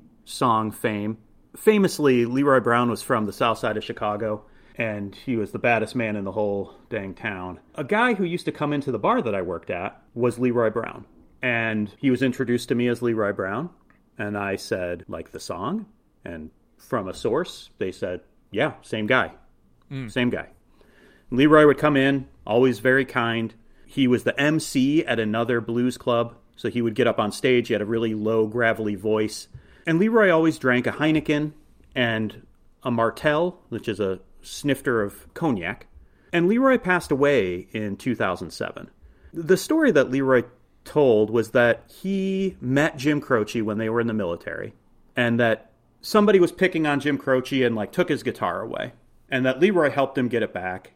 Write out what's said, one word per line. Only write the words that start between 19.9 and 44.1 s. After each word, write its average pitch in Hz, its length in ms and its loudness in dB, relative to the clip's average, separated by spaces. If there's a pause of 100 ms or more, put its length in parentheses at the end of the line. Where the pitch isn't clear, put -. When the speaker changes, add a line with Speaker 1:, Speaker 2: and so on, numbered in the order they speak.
Speaker 2:
Mm. 131 200 -10
Speaker 1:
Same 123 200 0
guy." 80 160 -6 (840)
Leroy 151 360 8
would 135 100 6
come 147 180 2
in, 135 320 2 (160)
always 120 360 2
very 131 260 4
kind. 117 480 -2 (320)
He 135 220 0
was 120 160 2
the - 160 -2
M 151 200 2
C 143 460 0
at 117 140 -2
another 113 420 0
blues 120 340 -2
club, 120 400 -2 (200)
so - 140 -6
he 120 120 -4
would 113 140 -2
get 120 100 4
up 113 140 0
on 104 120 0
stage. 123 360 2
He 120 60 0
had 104 100 0
a - 20 -6
really 113 300 -2
low, 110 320 0
gravelly 110 480 0
voice. 107 520 -2 (380)
And 165 140 2
Leroy 214 320 6
always 160 260 4
drank 123 300 2
a 110 60 -2
Heineken 151 600 0 (400)
and 110 540 -2 (340)
a 131 80 -4
Martell, 147 680 0 (100)
which 113 180 -8
is 101 120 -4
a 95 200 -2 (220)
snifter 131 640 -2
of - 320 -10
cognac. 104 500 -4 (480)
And 175 140 2
Leroy 247 320 4
passed 180 320 -2
away 127 600 2
in 104 220 -4
two 117 200 -4
thousand 92 340 -4
seven. - 400 -10 (420)
The 170 260 2
story 311 340 2
that 143 180 4
Leroy 131 360 4 (380)
told 113 460 4
was 110 220 0
that 120 360 4
he 190 720 -4
met 143 380 0
Jim 147 240 0
Croce 113 400 0
when 107 160 -2
they 110 120 -2
were 117 120 0
in 117 60 0
the 113 80 -2